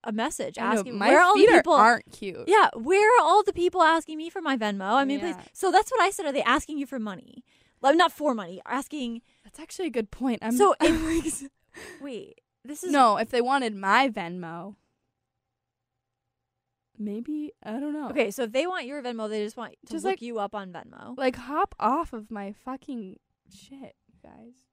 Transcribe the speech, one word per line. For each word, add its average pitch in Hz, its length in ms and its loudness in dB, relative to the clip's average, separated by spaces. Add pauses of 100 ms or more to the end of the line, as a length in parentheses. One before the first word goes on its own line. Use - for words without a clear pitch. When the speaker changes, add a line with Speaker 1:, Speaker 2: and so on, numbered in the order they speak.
Speaker 1:
a 226 80 -8
message 220 440 -6
Speaker 2:
I 175 60 -8 (100)
know, 226 60 0
Speaker 1:
asking, 202 200 -6
Speaker 2:
my 202 100 0
Speaker 1:
"Where 277 100 8
are 349 40 8
all 370 120 8
the 403 120 6
Speaker 2:
feet 480 40 10
are, 415 80 8
Speaker 1:
people?" 339 140 4
Speaker 2:
aren't 233 400 6
cute. - 340 -12
Speaker 1:
Yeah, 403 300 6
"Where 381 320 2 (100)
are 359 40 6
all 359 200 6
the 381 100 -2
people 349 300 0
asking 320 360 2
me 330 120 -10
for 381 100 -10
my 285 160 -2
Venmo?" 208 260 -4 (120)
I 277 100 4
mean, 277 140 -4
please. 330 180 -6
Speaker 2:
Yeah. - 60 -18 (100)
Speaker 1:
So 370 200 -2
that's 403 180 2
what 480 100 -2
I 370 100 2
said. 349 160 -8
Are 285 60 -4
they 262 120 -2
asking 294 340 -2
you 269 80 -8
for 254 140 -10
money? - 420 -14 (400)
Like, 277 140 6
not 339 160 4
for 294 200 -2
money. 190 320 -8
Asking. 247 580 -8 (200)
Speaker 2:
That's - 160 -20
actually 330 300 -10
a - 20 -6
good 226 220 -6
point. 247 300 -4
I'm, 220 140 -4
Speaker 1:
So 381 200 4
Speaker 2:
<laughs> - 40 -8
I'm 330 140 4
Speaker 1:
if, 320 80 -2 (220)
Speaker 2:
like, - 20 -4
s- 277 180 -8 (560)
Speaker 1:
wait, 269 400 -14 (240)
this 294 200 -14
is 359 80 -2
Speaker 2:
No, 240 240 4
if 226 140 -6
they 240 100 -2
wanted 247 340 -2
my 202 340 2
Venmo, 175 680 -10 (2250)
maybe, 247 540 -8 (100)
I 214 100 -12
don't 285 200 -6
know. 294 180 -8
Speaker 1:
Okay, 233 200 -2
so 240 140 -8
if 214 80 -10
they 277 140 -2
want 359 200 -8
your 277 160 -12
Venmo, 226 260 -8
they 214 160 -6
just 208 120 -12
want 233 180 -16 (120)
to - 60 -16
Speaker 2:
Just, 311 120 -8
Speaker 1:
look 381 80 -2
Speaker 2:
like, 359 100 -8
Speaker 1:
you 233 160 -8
up 202 160 -6
on 190 180 -12
Venmo. - 440 -18
Speaker 2:
like, 254 200 -2
hop 285 420 -4
off 285 340 -2
of 214 180 -14
my 202 220 -10
fucking 247 680 -14 (360)
shit, 269 400 -20 (280)
guys. 247 500 -20